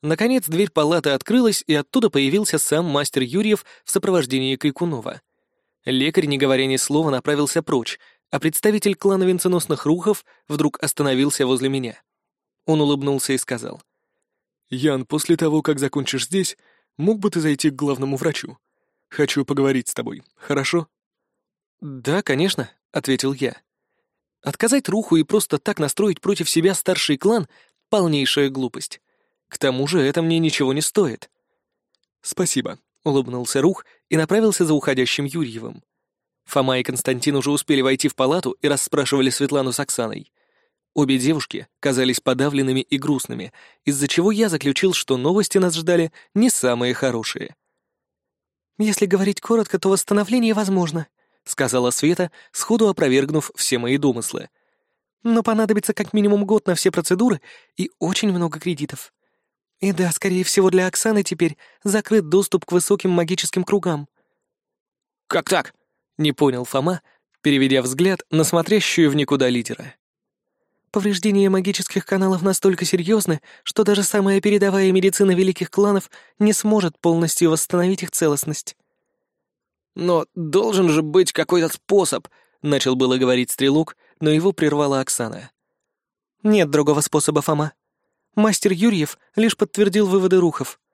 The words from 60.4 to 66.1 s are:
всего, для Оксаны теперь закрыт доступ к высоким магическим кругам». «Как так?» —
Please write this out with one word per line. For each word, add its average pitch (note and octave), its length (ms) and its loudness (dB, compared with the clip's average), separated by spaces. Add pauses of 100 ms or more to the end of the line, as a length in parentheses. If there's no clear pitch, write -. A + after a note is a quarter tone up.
всего, F#3+ 260 4
для F#3 160 2
Оксаны G#3 360 0
теперь E3 340 -2 (280)
закрыт G#3 440 0
доступ F#3 360 2
к - 80 -8
высоким F3+ 380 0
магическим F3 540 -2
кругам». E3+ 440 -2 (1200)
«Как E3+ 200 -2
так?» — - 260 -2 (440)